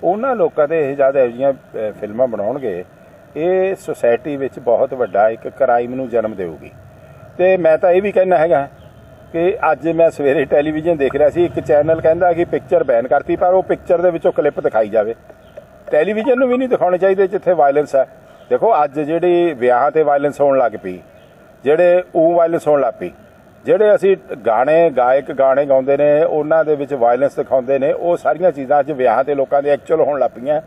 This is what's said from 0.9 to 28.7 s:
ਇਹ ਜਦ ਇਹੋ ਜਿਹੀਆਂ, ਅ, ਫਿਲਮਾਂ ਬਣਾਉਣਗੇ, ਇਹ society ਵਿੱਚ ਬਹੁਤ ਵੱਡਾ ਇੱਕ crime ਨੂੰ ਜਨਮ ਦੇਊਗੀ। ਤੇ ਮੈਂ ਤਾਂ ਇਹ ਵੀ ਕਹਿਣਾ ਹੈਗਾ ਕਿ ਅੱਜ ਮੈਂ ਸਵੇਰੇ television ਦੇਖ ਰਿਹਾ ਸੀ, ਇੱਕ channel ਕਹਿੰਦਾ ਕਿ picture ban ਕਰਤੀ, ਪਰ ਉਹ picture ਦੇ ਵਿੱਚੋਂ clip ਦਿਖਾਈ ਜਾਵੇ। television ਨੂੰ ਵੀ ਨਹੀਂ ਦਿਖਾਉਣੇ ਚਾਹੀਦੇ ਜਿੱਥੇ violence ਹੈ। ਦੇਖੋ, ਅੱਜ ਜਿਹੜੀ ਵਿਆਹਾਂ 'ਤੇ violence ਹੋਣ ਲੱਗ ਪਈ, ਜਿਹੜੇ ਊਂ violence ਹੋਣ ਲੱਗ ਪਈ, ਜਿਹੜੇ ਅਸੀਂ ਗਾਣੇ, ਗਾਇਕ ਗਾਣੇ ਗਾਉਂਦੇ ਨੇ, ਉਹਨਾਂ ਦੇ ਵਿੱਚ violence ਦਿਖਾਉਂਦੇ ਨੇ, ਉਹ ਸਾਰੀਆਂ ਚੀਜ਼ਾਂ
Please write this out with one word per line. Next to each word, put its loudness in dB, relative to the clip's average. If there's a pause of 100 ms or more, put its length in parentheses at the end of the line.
ਇਹ -6
ਜਦ 2
ਇਹੋ 2
ਜਿਹੀਆਂ, -2
ਅ, -8
ਫਿਲਮਾਂ -2
ਬਣਾਉਣਗੇ, -6 (520)
ਇਹ -2
society -4
ਵਿੱਚ -8
ਬਹੁਤ 0
ਵੱਡਾ 0
ਇੱਕ -6
crime -2
ਨੂੰ -8
ਜਨਮ -2
ਦੇਊਗੀ। -10 (680)
ਤੇ 2
ਮੈਂ 2
ਤਾਂ 2
ਇਹ 2
ਵੀ -4
ਕਹਿਣਾ 2
ਹੈਗਾ 0 (640)
ਕਿ -2 (140)
ਅੱਜ -4
ਮੈਂ 2
ਸਵੇਰੇ 0
television 0
ਦੇਖ -2
ਰਿਹਾ 2
ਸੀ, 0
ਇੱਕ -4
channel 0
ਕਹਿੰਦਾ 2
ਕਿ 0
picture -2
ban 0
ਕਰਤੀ, 0
ਪਰ 2
ਉਹ 2
picture -2
ਦੇ 2
ਵਿੱਚੋਂ -2
clip -2
ਦਿਖਾਈ 0
ਜਾਵੇ। -2 (760)
television 0
ਨੂੰ 2
ਵੀ 0
ਨਹੀਂ -4
ਦਿਖਾਉਣੇ 0
ਚਾਹੀਦੇ 2
ਜਿੱਥੇ -2
violence 2
ਹੈ। 2 (440)
ਦੇਖੋ, 2
ਅੱਜ -6
ਜਿਹੜੀ 0
ਵਿਆਹਾਂ 0
'ਤੇ 0
violence 0
ਹੋਣ 2
ਲੱਗ 0 (100)
ਪਈ, -10 (680)
ਜਿਹੜੇ 4 (140)
ਊਂ 2
violence 0
ਹੋਣ 2
ਲੱਗ -2
ਪਈ, -10 (540)
ਜਿਹੜੇ 2
ਅਸੀਂ 2 (300)
ਗਾਣੇ, 2
ਗਾਇਕ 0
ਗਾਣੇ 2
ਗਾਉਂਦੇ 2
ਨੇ, 2
ਉਹਨਾਂ 0
ਦੇ 0
ਵਿੱਚ -6
violence 0
ਦਿਖਾਉਂਦੇ -2
ਨੇ, 0
ਉਹ -2
ਸਾਰੀਆਂ -2
ਚੀਜ਼ਾਂ 0